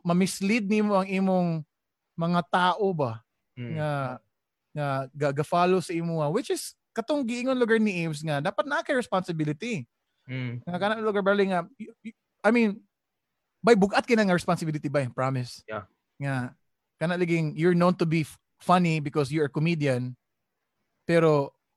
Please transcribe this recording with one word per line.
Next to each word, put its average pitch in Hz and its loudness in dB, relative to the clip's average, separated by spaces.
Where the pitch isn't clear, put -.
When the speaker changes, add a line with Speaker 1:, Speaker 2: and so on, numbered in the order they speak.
Speaker 1:
ma-mislead 190 2
nimo 208 2
ang 190 0
imong 185 0
mga 175 0
tao 185 4
ba 120 -2
Speaker 2:
Mm. 123 -6
Speaker 1:
nga, 151 -2
nga 143 -2
ga-, 143 -2
ga-follow 180 2
sa - -10
imo, 165 -4
ah, 147 -2
which 247 -4
is - -10
katong 285 -2
giingon 247 -2
lugar 226 4
ni 180 0
Ames 151 -6
nga 151 -2
dapat 190 -2
na 294 -4
kay 302 0
responsibility. 180 -4
Speaker 2:
Mm. 123 -6
Speaker 1:
Nga 175 -6
kana 220 -2
lugar 202 0
bali 196 2
nga 175 -2
y-, 220 -16
y-, 226 -16
I 226 4
mean, 220 2
by 233 6
bugat 202 2
kina 220 4
nga 185 4
responsibility 160 -2
ba, 139 0
promise. 131 -4
Speaker 2:
Yeah. 104 -8
Speaker 1:
Nga 135 -6
kana 175 -2
liging 165 0
you're 175 4
known 175 4
to 170 0
be 160 0
f-, - -16
funny 170 2
because 147 -2
you're 151 -2
a 135 -6
comedian, 143 -2
pero 156 2